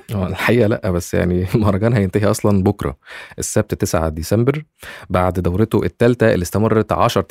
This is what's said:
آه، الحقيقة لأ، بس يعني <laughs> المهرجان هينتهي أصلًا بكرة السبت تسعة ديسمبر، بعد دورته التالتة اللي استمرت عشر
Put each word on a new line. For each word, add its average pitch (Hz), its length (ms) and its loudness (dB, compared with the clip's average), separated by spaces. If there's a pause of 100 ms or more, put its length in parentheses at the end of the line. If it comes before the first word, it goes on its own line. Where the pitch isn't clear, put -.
(160)
آه، 92 120 -2
الحقيقة 107 400 2
لأ، 107 240 -2
بس 87 220 -4
يعني 90 320 0
<laughs> - 100 -4
المهرجان 104 380 2
هينتهي 101 320 0
أصلًا 104 380 2
بكرة 95 340 -2 (420)
السبت - 340 -2
تسعة 82 360 -2
ديسمبر، 120 540 -2 (460)
بعد 90 240 2
دورته 90 500 0
التالتة 113 500 2
اللي 92 100 0
استمرت 107 480 0
عشر 92 400 0